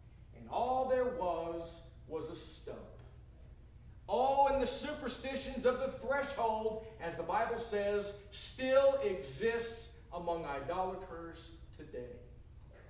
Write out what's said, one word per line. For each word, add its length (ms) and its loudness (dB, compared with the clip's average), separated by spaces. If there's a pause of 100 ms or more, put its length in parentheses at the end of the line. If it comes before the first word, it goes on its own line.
(380)
and 120 -14
all 380 4
there 180 6 (140)
was 640 -2 (260)
was 220 -4
a 60 -8
stump. 420 -10 (1300)
Oh, 460 8
and 80 4
the 60 6
superstitions 960 -4
of 140 6
the 80 2 (180)
threshold, 800 0 (160)
as 140 -4
the 80 -2
Bible 340 2
says, 560 0 (160)
still 760 6
exists 840 0 (240)
among 320 -2
idolaters 1040 -4 (260)
today. 380 -10 (760)